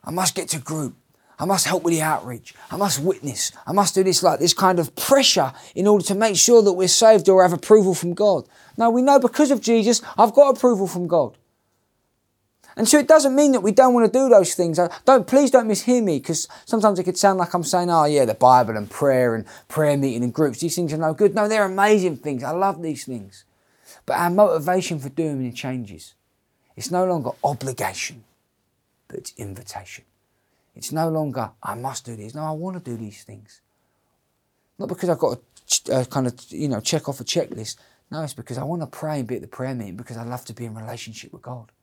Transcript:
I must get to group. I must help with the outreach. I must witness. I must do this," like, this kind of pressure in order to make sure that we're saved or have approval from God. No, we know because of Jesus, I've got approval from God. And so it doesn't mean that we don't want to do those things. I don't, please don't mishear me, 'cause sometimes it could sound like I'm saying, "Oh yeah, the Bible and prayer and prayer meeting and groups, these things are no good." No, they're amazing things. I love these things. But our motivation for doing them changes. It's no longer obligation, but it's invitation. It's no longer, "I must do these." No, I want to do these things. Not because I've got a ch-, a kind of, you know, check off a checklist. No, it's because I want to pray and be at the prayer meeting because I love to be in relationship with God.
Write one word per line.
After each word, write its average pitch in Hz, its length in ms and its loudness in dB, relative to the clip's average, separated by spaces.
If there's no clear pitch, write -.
I - 80 -12
must 185 240 -4
get 185 140 -8
to 151 100 -6
group. 156 360 -8
I 151 60 -6
must 190 200 0
help 180 180 -4
with 170 100 0
the 160 80 -2
outreach. 127 520 -6
I - 60 -12
must 190 240 -2
witness. 147 520 -6
I 139 60 -8
must 190 240 0
do 190 80 2
this," 185 180 0
like, 165 180 2
this 170 140 0
kind 185 260 2
of 156 160 -6
pressure 190 580 0
in 190 120 0
order 208 180 4
to 202 100 -2
make 214 200 0
sure 233 260 6
that 196 120 2
we're 185 140 0
saved 220 420 6
or 185 140 8
have 175 100 4
approval 190 400 4
from 170 200 -6
God. 190 340 0
No, 233 140 2
we 240 120 2
know 277 180 6
because 254 320 2
of 220 100 0
Jesus, 226 400 2
I've 214 160 4
got 269 240 6
approval 202 300 0
from 175 200 -8
God. 156 300 -2
And 214 140 0
so 302 80 6
it 277 100 2
doesn't 277 280 6
mean 285 160 4
that 240 100 2
we 202 100 2
don't 254 220 6
want 226 180 4
to 254 80 2
do 269 80 2
those 202 280 6
things. 170 240 -2
I 170 100 0
don't, 247 220 4
please 262 240 4
don't 240 160 4
mishear 233 360 0
me, 160 160 -2
'cause - 280 -6
sometimes 208 320 0
it 180 60 -4
could 180 160 -4
sound 196 180 2
like 175 160 -4
I'm 175 100 -2
saying, 175 280 -2
"Oh 160 140 4
yeah, 143 200 2
the 107 80 -2
Bible 123 420 4
and 104 140 -8
prayer 127 460 0
and 110 100 -8
prayer 147 280 0
meeting 127 280 -2
and 123 100 -4
groups, 143 260 -2
these 165 140 -6
things 170 180 -4
are 156 60 -6
no 160 160 -2
good." 202 220 0
No, 208 120 0
they're 214 180 0
amazing 190 520 2
things. 135 240 -8
I 135 80 -8
love 170 320 -4
these 156 240 -8
things. 104 400 -16
But - 100 -4
our 175 140 -2
motivation 180 680 0
for 135 100 -12
doing 147 340 -6
them 120 100 -10
changes. 120 640 -12
It's 113 140 -14
no 180 160 -2
longer 156 240 -4
obligation, 127 800 -8
but - 120 -14
it's - 180 -18
invitation. - 680 -18
It's - 160 -14
no 160 180 -4
longer, 139 420 -6
"I 113 140 -10
must 127 280 -12
do 117 120 -16
these." 107 180 -18
No, 151 100 -12
I 156 100 -8
want 180 300 -12
to 123 80 -12
do 117 60 -10
these 107 240 -16
things. 104 400 -20
Not 196 100 -10
because - 200 -4
I've 151 100 0
got 123 180 -2
a - 40 -20
ch-, - 220 -4
a 127 180 0
kind 131 180 -4
of, 123 80 -4
you 147 180 -8
know, 113 120 -4
check 151 280 -4
off 131 140 -10
a - 20 -12
checklist. - 520 -6
No, 156 140 -10
it's 143 100 -12
because 120 240 -14
I 135 60 -8
want 165 180 -8
to 139 60 -10
pray 151 320 -10
and 117 80 -8
be 123 80 -6
at 101 60 -10
the 110 60 -18
prayer 131 280 -10
meeting 101 200 -12
because 113 220 -16
I 117 60 -14
love 123 220 -12
to 113 80 -18
be 120 120 -14
in 110 80 -12
relationship 113 580 -16
with - 120 -20
God. 123 280 -18